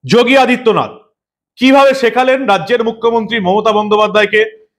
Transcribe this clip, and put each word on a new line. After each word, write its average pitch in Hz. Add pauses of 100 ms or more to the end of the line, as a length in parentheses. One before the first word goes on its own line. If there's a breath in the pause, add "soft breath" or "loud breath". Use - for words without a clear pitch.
যোগী 240
আদিত্যনাথ 226 (640)
কিভাবে 269
শেখালেন 262
রাজ্যের 226
মুখ্যমন্ত্রী 226
মমতা 208
বন্দ্যোপাধ্যায়কে 214 (380)